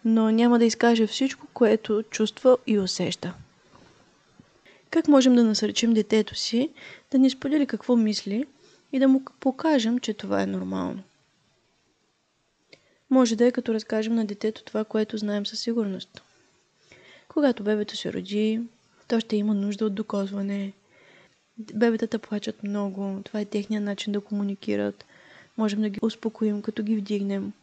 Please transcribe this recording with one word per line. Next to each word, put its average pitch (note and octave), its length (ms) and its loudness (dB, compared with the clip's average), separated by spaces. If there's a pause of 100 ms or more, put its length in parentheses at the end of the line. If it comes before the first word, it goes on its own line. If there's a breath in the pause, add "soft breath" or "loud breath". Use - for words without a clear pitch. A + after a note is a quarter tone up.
Но A3+ 260 4
няма A#3+ 280 4
да A#3 60 6
изкаже A3+ 420 4
всичко, - 460 -4
което A3 560 2
чувства B3 480 2 (100)
и G#3 120 2
усеща. F#3 540 -4 (1600 soft breath)
Как E4 180 2
можем C4 280 8
да A#3+ 80 6
насърчим A3 500 2
детето G#3+ 420 2
си B3+ 340 -2 (420 loud breath)
да C#4 60 2
ни C4 120 6
сподели C#4 360 0
какво B3 300 0
мисли G#3+ 500 0 (460 soft breath)
и C4+ 80 -2
да C4+ 80 6
му C4+ 140 6 (180)
покажем, B3+ 600 0
че A3 140 -6
това G3 280 -2
е F#3+ 40 0
нормално? F#3+ 580 -6 (2000 soft breath)
Може B3+ 260 4
да A#3 100 4
е B3 60 6
като A#3 220 -4
разкажем A3 420 -2
на A3+ 100 0
детето G#3 380 -6
това, G#3+ 200 -6
което G#3+ 340 -2
знаем G#3 280 -4
със A3 140 -8
сигурност. G#3 640 -6 (1080 soft breath)
Когато C4+ 340 0
бебето G#3 340 -2
се - 160 -8
роди, G#3 480 -2 (460)
то A#3 120 0
ще A3 160 -4
има G#3+ 180 0
нужда G3+ 320 -2
от G3+ 100 -2
докозване. G3 800 -6 (840 soft breath)
Бебетата A3 600 0
плачат G#3+ 440 -8
много, G3 600 -4
това - 160 -8
е G#3 60 -4
техният G#3 380 -4
начин G3+ 300 -6
да G3+ 80 -2
комуникират. G3+ 840 -4 (520 soft breath)
Можем G#3+ 240 -2
да G#3+ 80 0
ги G3+ 120 -8
успокоим, G#3+ 600 -4
като G#3+ 220 -6
ги G#3+ 120 0
вдигнем. G3+ 680 -4